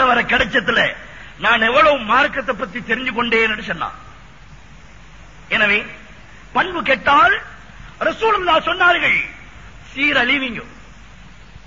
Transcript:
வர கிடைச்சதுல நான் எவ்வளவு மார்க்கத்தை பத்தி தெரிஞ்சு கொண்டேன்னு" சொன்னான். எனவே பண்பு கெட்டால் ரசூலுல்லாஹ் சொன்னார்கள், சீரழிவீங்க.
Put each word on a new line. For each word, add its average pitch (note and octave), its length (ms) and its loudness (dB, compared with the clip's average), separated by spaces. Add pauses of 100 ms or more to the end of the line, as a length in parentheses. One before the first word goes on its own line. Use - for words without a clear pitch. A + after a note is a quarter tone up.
வர A#3+ 160 4
கிடைச்சதுல A#3+ 600 0 (580)
நான் A3 300 2
எவ்வளவு D4 300 4
மார்க்கத்தை A#3+ 560 0
பத்தி A#3+ 240 -8
தெரிஞ்சு A#3 340 -4
கொண்டேன்னு" A3+ 580 0
சொன்னான். C#3 260 -6 (1500)
எனவே G#3 300 2 (760)
பண்பு E4 280 -2
கெட்டால் D4 540 4 (640)
ரசூலுல்லாஹ் F4+ 680 0
சொன்னார்கள், E4+ 520 2 (680)
சீரழிவீங்க. C4 720 -2 (1040)